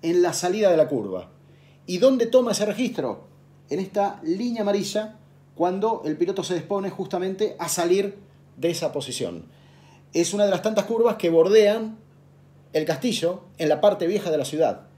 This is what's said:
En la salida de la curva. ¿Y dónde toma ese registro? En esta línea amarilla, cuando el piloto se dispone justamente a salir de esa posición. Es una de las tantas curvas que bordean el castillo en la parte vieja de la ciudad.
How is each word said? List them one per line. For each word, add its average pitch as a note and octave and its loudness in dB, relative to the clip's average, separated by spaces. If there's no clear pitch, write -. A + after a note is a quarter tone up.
En F3 2
la E3+ 2
salida F#3+ 2
de E3+ 4
la D#3 4
curva. G2 -6
¿Y F3+ -6
dónde B3 4
toma A#3+ 2
ese G3 -2
registro? G#3+ -4
En D3+ -4
esta G3 -2
línea A3 -4
amarilla, G3+ -2
cuando G3 -2
el D3+ -4
piloto F3+ -2
se E3 -4
dispone G3 -4
justamente F#3+ -4
a E3 -6
salir F#3+ 0
de E3 0
esa D#3+ -4
posición. A2 -8
Es E3+ 0
una G#3 2
de G3+ 2
las F3+ -2
tantas G#3+ 0
curvas A3+ 2
que F3 0
bordean G#3 4
el D#3 0
castillo F3+ -2
en D#3+ 0
la D3 2
parte G3 4
vieja F3+ -2
de D#3 0
la C3+ -2
ciudad. D3+ -2